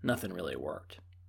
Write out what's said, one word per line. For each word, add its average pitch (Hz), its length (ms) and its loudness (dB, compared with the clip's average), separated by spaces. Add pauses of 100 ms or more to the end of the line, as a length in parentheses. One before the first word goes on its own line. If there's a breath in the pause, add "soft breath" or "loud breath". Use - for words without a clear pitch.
nothing 113 300 4
really 80 240 0
worked. - 420 -4 (300)